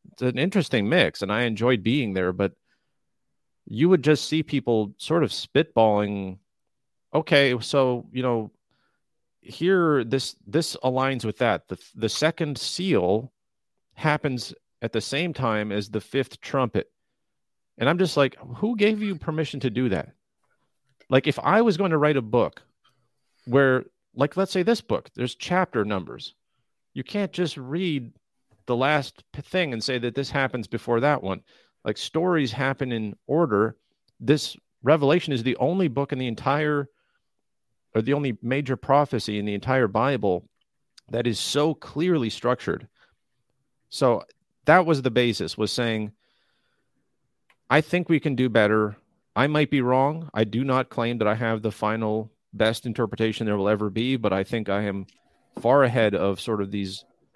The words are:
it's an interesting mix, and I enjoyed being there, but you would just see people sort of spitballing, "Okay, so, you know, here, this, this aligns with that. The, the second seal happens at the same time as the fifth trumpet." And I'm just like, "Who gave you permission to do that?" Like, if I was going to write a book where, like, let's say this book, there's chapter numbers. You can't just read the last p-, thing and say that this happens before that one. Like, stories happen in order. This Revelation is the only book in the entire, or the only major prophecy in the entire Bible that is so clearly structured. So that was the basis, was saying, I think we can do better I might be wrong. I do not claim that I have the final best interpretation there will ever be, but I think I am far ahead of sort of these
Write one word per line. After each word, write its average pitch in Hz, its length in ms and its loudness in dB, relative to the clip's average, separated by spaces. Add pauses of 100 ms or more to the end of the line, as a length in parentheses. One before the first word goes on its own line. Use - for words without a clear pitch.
(120)
it's - 100 -12
an 123 160 -2
interesting 139 500 0
mix, 127 320 2
and 98 100 -2
I 110 120 0
enjoyed 113 400 0
being 113 320 -2
there, 92 180 0
but 95 220 -2 (1120)
you 135 240 2
would 175 120 4
just 147 240 4
see 156 160 0
people 113 540 0
sort 165 280 0
of 107 60 0
spitballing, 104 1080 0 (760)
"Okay, 139 480 2
so, 127 520 0
you 127 100 -4
know, 117 280 -2 (920)
here, 165 640 2
this, 131 320 -4 (100)
this 151 360 -2
aligns 127 420 0
with 107 140 -4
that. 107 300 0
The, 92 100 -8 (160)
the 107 140 -2
second 151 480 -2
seal 117 760 0 (640)
happens 147 640 -2 (260)
at 113 120 -4
the 110 80 0
same 156 340 -4
time 107 380 -2
as 104 180 -4
the 107 100 -4
fifth - 400 -4
trumpet." 123 480 -2 (920)
And 120 100 0
I'm 175 100 2
just 175 180 0
like, 139 200 2
"Who 196 400 -4
gave 208 260 2
you 202 140 -4
permission 156 440 -4
to 127 100 0
do 123 180 0
that?" 90 240 -2 (1000)
Like, 131 160 4
if 147 120 -2
I 202 240 2
was 214 140 2
going 190 140 0
to 160 80 2
write 147 200 2
a 123 40 0
book 107 400 -2 (840)
where, 131 400 2 (280)
like, 135 220 0
let's 190 160 -2
say 185 100 0
this 220 200 0
book, - 320 -4
there's 123 200 -6
chapter 175 500 0
numbers. 98 500 -6 (580)
You 135 100 -8
can't 196 300 -4
just 170 240 -2
read 143 560 -4 (540)
the 123 100 0
last 139 560 0
p-, - 80 -12
thing 170 320 -2
and 113 100 -4
say 131 160 -2
that 117 160 -2
this 139 160 -4
happens 127 360 -2
before 117 340 -2
that 143 220 2
one. 92 180 -4 (420)
Like, - 140 -4
stories 160 560 -2
happen 131 400 -4
in 107 240 -4 (100)
order. 117 500 2 (440)
This 143 340 0 (280)
Revelation 147 500 2
is 120 100 -2
the 123 140 0
only 170 320 0
book 135 240 -4
in 131 60 -2
the 131 80 -4
entire, 143 640 -2 (1040)
or 113 80 2
the 127 100 -2
only 139 300 0
major 131 340 -2
prophecy 135 640 2
in 104 80 -2
the 104 80 -2
entire 127 340 2
Bible 107 580 0 (640)
that 117 160 -2
is 110 120 0
so 147 340 0
clearly 156 560 -2
structured. - 580 -2 (1040)
So 120 360 2 (420)
that 170 180 6
was 156 160 2
the 127 100 -2
basis, 113 460 0
was 107 160 -2
saying, 110 400 -4 (1600)
I 143 100 6
think 175 300 -2
we 160 100 4
can 143 140 -2
do 127 160 2
better 107 480 2 (400)
I 131 80 4
might 151 240 0
be 139 120 0
wrong. 139 520 0
I 110 80 0
do 110 220 -2
not 131 260 0
claim 120 280 -2
that 107 100 0
I 107 80 2
have 113 260 -2
the 110 80 -2
final 110 580 -4 (240)
best 113 340 0
interpretation 113 600 -2
there 104 100 0
will 98 120 0
ever 104 200 0
be, 120 280 -2
but 110 160 -2
I 95 100 2
think 110 260 -4
I 101 140 -2
am 98 240 -6 (540)
far 135 240 6
ahead 113 320 2
of 92 240 0
sort 107 200 -4
of 98 120 -6
these 98 320 -8 (320)